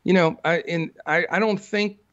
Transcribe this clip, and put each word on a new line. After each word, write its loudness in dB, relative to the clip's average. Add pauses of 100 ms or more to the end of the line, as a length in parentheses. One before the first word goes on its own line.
you 2
know, 4
I, 0
and -6 (140)
I, 0
I -2
don't 0
think -4 (160)